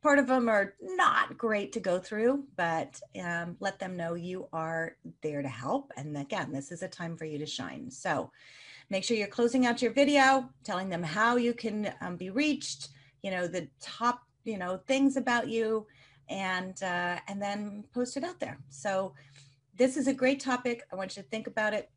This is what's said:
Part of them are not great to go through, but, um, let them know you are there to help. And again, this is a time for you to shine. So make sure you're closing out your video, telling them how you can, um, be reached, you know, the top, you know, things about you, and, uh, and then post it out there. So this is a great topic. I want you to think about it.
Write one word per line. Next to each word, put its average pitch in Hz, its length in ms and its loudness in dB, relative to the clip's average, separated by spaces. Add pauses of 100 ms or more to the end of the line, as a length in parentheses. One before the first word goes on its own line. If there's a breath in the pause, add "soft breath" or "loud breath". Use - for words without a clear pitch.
Part 285 160 8
of 247 80 4
them 247 200 4
are 202 320 4
not - 600 2
great 214 340 0
to 226 60 -2
go 180 180 2
through, 233 460 2 (120)
but, 165 460 -2 (200)
um, 170 380 -4
let 196 200 -4
them 185 180 -6
know 170 160 -2
you 180 400 -6
are 165 420 -2 (260)
there 147 200 -2
to 139 60 -4
help. 139 500 -4
And 147 180 -8
again, 143 360 -4
this - 200 -6
is 175 120 -10
a 185 40 -8
time 165 300 -8
for 160 80 -10
you 151 140 -6
to 151 80 -6
shine. 76 420 -8
So 143 420 -2 (600 loud breath)
make 190 120 -2
sure 226 140 0
you're 202 100 0
closing 240 380 4
out 240 160 2
your 233 100 2
video, 269 560 6 (160)
telling 190 240 -4
them 175 140 -2
how 214 340 2
you 240 160 4
can, 214 400 -4 (100)
um, 175 140 -6
be 185 140 -8
reached, 285 600 -2 (340 soft breath)
you 196 80 -4
know, 180 160 0
the 165 200 -4 (140)
top, 240 400 -2 (240)
you 214 140 -4
know, 185 260 -4
things 269 320 4
about 240 320 0
you, 220 380 0 (420 soft breath)
and, 185 540 -4
uh, 175 340 -2 (100)
and 202 140 -6
then 208 500 -6
post 247 260 -2
it 285 60 -4
out 349 160 -8
there. - 200 -6 (100)
So 190 460 -2 (600 loud breath)
this 254 220 4
is 262 100 2
a 277 60 4
great 262 260 2
topic. 247 440 -2 (100)
I - 20 -10
want 190 220 -8
you 196 60 -14
to - 60 -20
think 220 180 -6
about 214 260 0
it. 208 240 -4